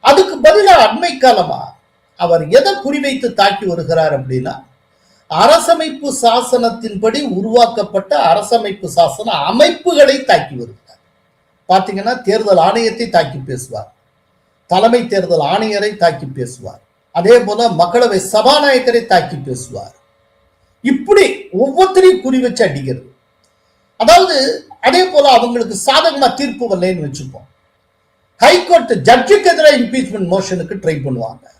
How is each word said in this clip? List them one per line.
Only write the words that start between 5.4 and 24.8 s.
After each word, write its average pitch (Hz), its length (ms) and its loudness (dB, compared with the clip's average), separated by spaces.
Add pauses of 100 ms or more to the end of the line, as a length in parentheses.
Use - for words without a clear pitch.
சாசனத்தின்படி 233 1040 -2 (120)
உருவாக்கப்பட்ட 214 800 -2 (120)
அரசமைப்பு 202 640 -2
சாசன 170 560 -2
அமைப்புகளை 277 800 2
தாக்கி 160 340 -2
வருகிறார். - 440 -18 (680)
பாத்தீங்கன்னா 196 540 -2
தேர்தல் 196 400 2
ஆணையத்தை 226 460 0
தாக்கி 143 320 -2
பேசுவார், 123 500 -12 (800)
தலைமை 226 340 2
தேர்தல் 175 420 -2
ஆணையரை 208 500 -2
தாக்கி 160 340 -2
பேசுவார், 123 520 -14 (320)
அதே 190 260 4
போல 214 340 -2
மக்களவை 196 520 0
சபாநாயகரை 254 800 2
தாக்கி 165 360 -4
பேசுவார். 123 540 -14 (920)
இப்படி 381 400 4 (300)
ஒவ்வொருத்தரையும் 370 680 4
குறி 262 180 -2
வச்சு 240 240 -2
அடிக்கிறது. 135 420 -6 (960)
அதாவது 330 360 4 (440)